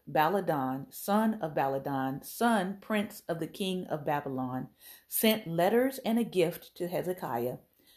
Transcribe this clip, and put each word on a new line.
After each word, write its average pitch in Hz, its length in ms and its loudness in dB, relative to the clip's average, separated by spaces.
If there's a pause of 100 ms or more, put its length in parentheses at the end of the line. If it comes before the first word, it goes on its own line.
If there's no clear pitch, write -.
Baladan, 151 840 2
son 214 480 2
of 151 140 -4
Baladan, 139 680 0
son 196 560 0
prince 208 480 -4
of 165 120 -2
the 160 80 -4
king 185 400 -4
of 147 180 -4
Babylon, 131 640 -4 (380)
sent 220 400 2
letters 202 520 4
and 226 200 2
a 233 40 2
gift 170 520 0
to 175 120 -4
Hezekiah, 147 680 -2 (400)